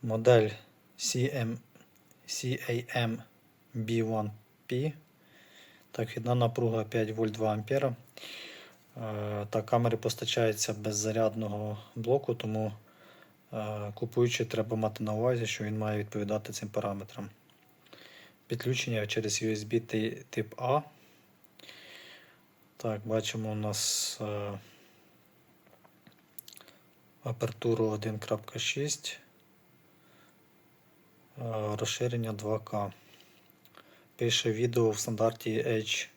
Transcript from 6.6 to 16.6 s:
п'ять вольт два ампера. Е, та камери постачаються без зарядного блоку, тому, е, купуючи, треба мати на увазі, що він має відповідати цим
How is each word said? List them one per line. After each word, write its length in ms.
п'ять 280
вольт 200
два 220
ампера. 420
Е, 520
та 120
камери 360
постачаються 760
без 240
зарядного 800
блоку, 400
тому, 380
е, 420
купуючи, 500
треба 320
мати 260
на 100
увазі, 340
що 160
він 140
має 220
відповідати 540
цим 160